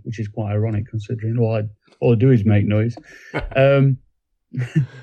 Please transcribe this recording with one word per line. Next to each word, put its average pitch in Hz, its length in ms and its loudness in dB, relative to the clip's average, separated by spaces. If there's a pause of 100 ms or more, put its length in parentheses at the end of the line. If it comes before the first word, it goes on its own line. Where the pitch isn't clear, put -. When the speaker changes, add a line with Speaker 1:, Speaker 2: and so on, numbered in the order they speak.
Speaker 1:
which 120 160 -10
is 104 80 -8
quite 104 240 -8
ironic 107 360 -2
considering 113 500 -6
all 113 180 0
I, 104 60 -4 (380)
all 127 120 2
I 117 40 2
do 127 140 4
is 113 140 4
make 104 220 4
noise. 107 300 0 (360)
Speaker 2:
<laughs> - 240 -8
Speaker 1:
Um, 139 420 4 (540)
<laughs> - 60 -8 (440)